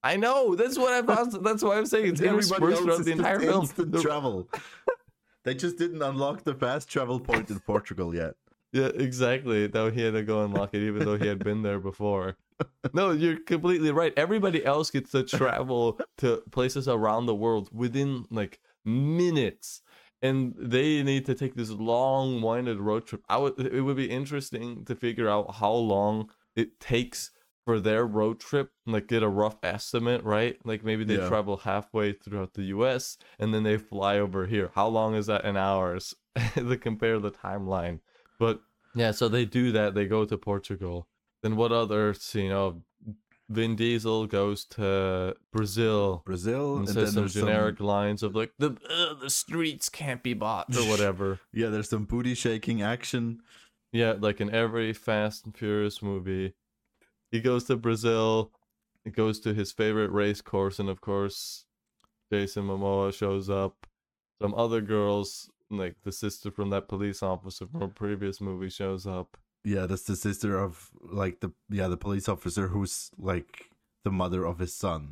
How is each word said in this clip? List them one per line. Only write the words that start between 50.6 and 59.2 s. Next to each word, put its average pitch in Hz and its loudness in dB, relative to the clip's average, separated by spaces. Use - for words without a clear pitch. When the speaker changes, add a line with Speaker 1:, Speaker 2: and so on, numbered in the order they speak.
Speaker 1:
or 123 2
Speaker 2:
<laughs> 110 2
Speaker 1:
whatever. 98 2
Speaker 2:
Yeah, 113 0
there's 107 -2
some 107 -2
booty 123 -2
shaking 113 -2
action. 117 -4
Speaker 1:
Yeah, 117 2
like 104 0
in 104 -2
every 113 2
Fast 107 -2
and 107 -14
Furious 104 -2
movie. 95 -4
He 113 -2
goes 123 2
to 131 2
Brazil, 110 2
he 107 -10
goes 110 0